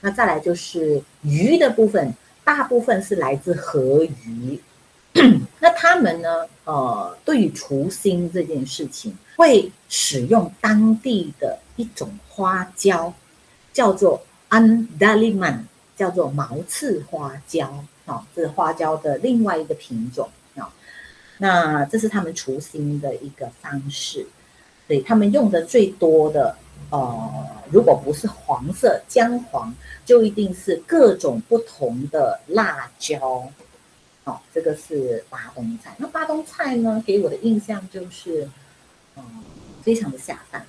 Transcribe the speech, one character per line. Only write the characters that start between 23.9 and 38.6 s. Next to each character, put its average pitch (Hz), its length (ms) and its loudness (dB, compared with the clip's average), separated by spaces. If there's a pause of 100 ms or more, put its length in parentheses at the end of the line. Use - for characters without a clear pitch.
式。 - 340 -10 (640)
对， 147 140 2
他 220 160 2
们 208 160 4
用 240 180 4
的 175 140 2
最 214 220 4
多 160 440 4
的， 143 260 0 (340)
呃， 120 420 -6 (400)
如 196 100 8
果 - 220 4
不 147 100 -2
是 214 140 -6
黄 - 440 -6
色， - 360 0
姜 240 280 2 (140)
黄， 233 240 -8 (320)
就 240 160 8
一 214 80 2
定 202 240 -4
是 180 220 -4 (100)
各 262 280 6
种 120 340 -4
不 233 100 2
同 135 540 -6
的 143 340 0
辣 170 500 -2
椒。 131 540 -6 (720)
哦， - 160 -10 (160)
这 165 80 -2
个 160 140 0
是 127 520 -6
巴 - 240 -16
东 120 300 -8
菜。 - 160 -20
那 285 80 -8
巴 320 180 -6
东 311 220 -6
菜 269 300 -6
呢， 226 280 -2
给 202 140 0
我 175 100 0
的 131 140 -4
印 226 160 2
象 202 340 -8
就 180 160 -14
是， 160 400 -8 (680)